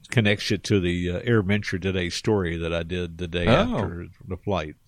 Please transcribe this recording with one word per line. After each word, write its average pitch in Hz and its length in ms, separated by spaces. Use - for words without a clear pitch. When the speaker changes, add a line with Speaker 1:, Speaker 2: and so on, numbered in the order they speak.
Speaker 1:
connects 104 420
you 104 60
to 101 220
the, 87 320
uh, 90 120
Air 117 180
Venture 101 360
Today 90 320
story 90 480
that 82 160
I 85 100
did 87 340
the 87 100
day 87 200
Speaker 2:
Oh. 113 40
Speaker 1:
after 117 560
the 92 120
flight. 80 380